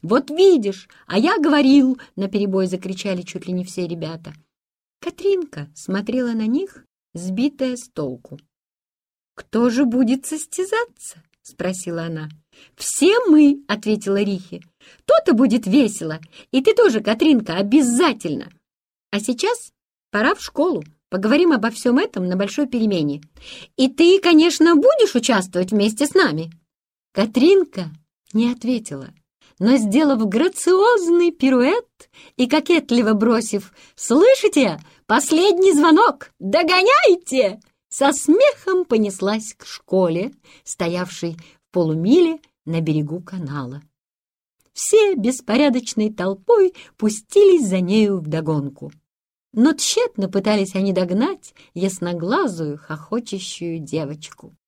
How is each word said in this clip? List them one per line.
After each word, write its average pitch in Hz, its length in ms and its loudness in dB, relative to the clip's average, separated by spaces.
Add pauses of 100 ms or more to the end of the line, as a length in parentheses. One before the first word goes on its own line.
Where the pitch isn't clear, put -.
«Вот 247 300 -2
видишь, 302 580 2 (180)
а 180 120 -2
я 339 180 2
говорил!» 285 600 4 (180)
наперебой 196 520 -2
закричали 185 520 -8
чуть 180 260 -14
ли 185 60 -8
не 180 140 -6
все 180 200 -8
ребята. 165 460 -12 (680)
Катринка 349 760 -6
смотрела 226 580 -6
на 220 140 -4
них, 311 380 -6 (300)
сбитая 247 600 -6
с - 120 -18
толку. 135 500 -12 (960)
«Кто 240 360 -2
же 254 160 0
будет 247 400 0
состязаться?» - 960 -8 (200)
спросила 175 600 -10
она. 160 260 -10 (480)
«Все 392 500 0
мы», 294 400 4
ответила 208 560 -2
Рихи. 185 400 -6 (440)
«То-то 640 260 2
будет 226 340 2
весело. 185 540 0 (300)
И 262 120 0
ты 427 120 2
тоже, 359 260 2
Катринка, 220 540 0
обязательно. 233 960 0 (600)
А 202 100 -4
сейчас 254 520 -4 (380)
пора 226 240 0
в - 80 -18
школу. 277 420 -4 (240)
Поговорим 269 440 2
обо 226 180 0
всём 247 280 0
этом 208 300 -4
на 185 80 -4
большой 202 320 -4
перемене. 180 540 -2 (540)
И 262 120 2
ты, 349 320 4
конечно, 339 560 4
будешь 480 400 4
участвовать 190 560 -2
вместе 220 340 0
с 294 60 -6
нами?» 165 400 0 (600)
Катринка 226 800 2 (440)
не 233 180 0
ответила, 220 560 -8 (520)
но, 233 160 4
сделав 233 500 2
грациозный 349 1040 2
пируэт 269 800 -2 (260)
и 254 120 0
кокетливо 269 640 0
бросив: 220 600 -2 (220)
«Слышите, 294 840 2 (260)
последний 349 640 2
звонок, 320 680 4
догоняйте!», 349 1200 2 (300)
со 277 220 0
смехом 370 720 2
понеслась 214 720 -2
к - 100 -20
школе, 180 640 -4 (320)
стоявшей 175 720 -8
в - 360 -20
полумиле 190 680 0 (260)
на 165 160 -4
берегу 156 400 -4
канала. 143 600 -12 (880)
Все 415 420 2
беспорядочной 247 960 -2
толпой 214 600 0 (240)
пустились 311 720 2
за 185 120 0
нею 196 380 2
вдогонку. 151 760 -6 (600)
Но 269 220 4
тщетно 285 540 -4
пытались 196 460 -2
они 196 180 -2
догнать 185 600 -4 (200)
ясноглазую, 175 1040 -4
хохочущую 170 1040 -10
девочку. 151 720 -10 (140)